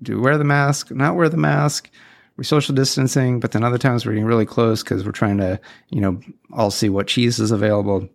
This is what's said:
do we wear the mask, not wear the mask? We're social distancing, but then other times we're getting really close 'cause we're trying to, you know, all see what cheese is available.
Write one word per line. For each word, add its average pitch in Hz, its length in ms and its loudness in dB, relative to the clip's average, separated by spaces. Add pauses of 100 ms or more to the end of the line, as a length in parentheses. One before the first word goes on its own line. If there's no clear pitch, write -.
do 107 140 -6
we 107 60 -2
wear 143 160 2
the 147 60 0
mask, 143 460 0
not 151 260 0
wear 170 120 2
the 160 80 -2
mask? 147 540 0 (460)
We're 131 80 -10
social 147 300 2
distancing, 131 640 2
but 117 120 -4
then 113 100 0
other 120 160 0
times 120 280 0
we're 113 60 -2
getting 107 120 -2
really 113 220 2
close 113 360 0
'cause 98 220 -4
we're 107 80 -6
trying 101 260 0
to, 95 220 -2 (300)
you - 100 -2
know, 98 200 0 (320)
all 107 180 0
see 107 180 -2
what 98 180 0
cheese 120 320 0
is 110 120 0
available. 101 640 0